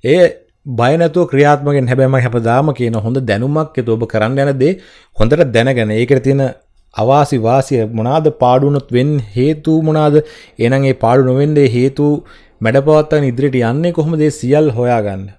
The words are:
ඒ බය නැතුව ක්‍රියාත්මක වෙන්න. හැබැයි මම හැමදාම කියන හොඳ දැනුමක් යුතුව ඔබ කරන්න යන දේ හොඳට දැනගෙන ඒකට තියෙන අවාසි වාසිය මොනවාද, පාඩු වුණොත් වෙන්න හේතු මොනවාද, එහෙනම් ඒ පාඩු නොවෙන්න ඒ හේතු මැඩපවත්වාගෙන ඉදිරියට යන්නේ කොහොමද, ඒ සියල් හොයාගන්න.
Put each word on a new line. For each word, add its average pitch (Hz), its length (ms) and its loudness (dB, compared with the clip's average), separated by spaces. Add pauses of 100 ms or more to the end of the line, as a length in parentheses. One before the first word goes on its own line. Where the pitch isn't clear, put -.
ඒ 160 180 4 (440)
බය 123 280 0
නැතුව 170 340 0
ක්‍රියාත්මක 143 400 0
වෙන්න. 139 200 0
හැබැයි 131 220 0
මම 131 100 2
හැමදාම 123 540 -2
කියන 117 200 -4
හොඳ 113 260 -4
දැනුමක් 131 560 -4
යුතුව 117 180 -2
ඔබ 117 140 -4
කරන්න 117 320 -2
යන 139 180 0
දේ 147 140 0 (440)
හොඳට 147 360 2
දැනගෙන 117 380 0
ඒකට 123 340 0
තියෙන 135 180 0 (520)
අවාසි 139 440 0
වාසිය 120 480 0
මොනවාද, 120 480 -2
පාඩු 131 320 2
වුණොත් 143 240 -2
වෙන්න 139 280 0 (100)
හේතු 151 520 -2
මොනවාද, 156 360 2 (380)
එහෙනම් 131 300 0
ඒ 135 100 2
පාඩු 127 300 2
නොවෙන්න 143 320 0
ඒ 143 120 4
හේතු 135 380 0 (540)
මැඩපවත්වාගෙන 147 640 2
ඉදිරියට 127 380 -2
යන්නේ 147 300 -2
කොහොමද, 160 280 -2
ඒ 151 100 2
සියල් 143 400 0
හොයාගන්න. 110 520 -2 (160)